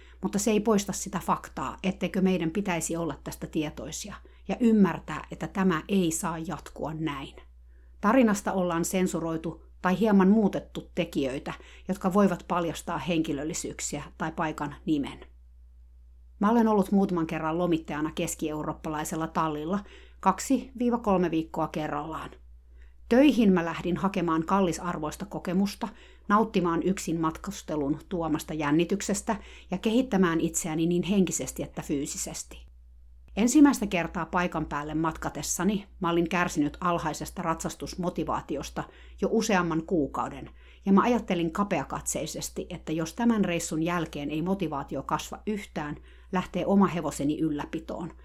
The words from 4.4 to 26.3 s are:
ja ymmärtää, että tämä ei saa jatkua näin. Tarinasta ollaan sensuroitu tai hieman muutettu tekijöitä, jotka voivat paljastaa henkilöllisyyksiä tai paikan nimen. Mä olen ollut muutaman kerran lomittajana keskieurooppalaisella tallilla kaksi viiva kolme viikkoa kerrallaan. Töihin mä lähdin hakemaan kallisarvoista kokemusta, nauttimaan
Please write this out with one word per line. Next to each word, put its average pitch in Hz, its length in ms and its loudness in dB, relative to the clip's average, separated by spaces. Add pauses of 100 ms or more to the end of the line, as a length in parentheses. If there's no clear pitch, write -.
ja 196 120 -4
ymmärtää, 196 720 4
että - 160 -8
tämä 175 400 0
ei 190 240 2
saa 170 260 -4
jatkua 160 560 -8
näin. 156 420 -6 (640)
Tarinasta 214 520 6
ollaan 175 320 0
sensuroitu 165 800 -2 (180)
tai 180 180 2
hieman 202 280 6
muutettu 196 680 2
tekijöitä, 139 580 -4 (340)
jotka 190 260 -2
voivat 190 340 4
paljastaa 170 500 -4
henkilöllisyyksiä 151 1080 -4 (140)
tai 160 140 -4
paikan 156 440 -4 (100)
nimen. 147 340 0 (1200)
Mä 202 100 2
olen 233 180 4
ollut 208 240 4
muutaman 180 360 2
kerran 160 300 -4
lomittajana 160 580 0
keskieurooppalaisella 156 1120 -4
tallilla 160 520 -2 (400)
kaksi - 600 0
viiva 240 180 2
kolme 185 340 2
viikkoa 160 360 -2
kerrallaan. 151 640 -6 (800)
Töihin 233 440 8
mä 170 120 4
lähdin 170 320 -2
hakemaan 170 480 0
kallisarvoista 175 800 0
kokemusta, 196 600 -2 (400)
nauttimaan 202 560 2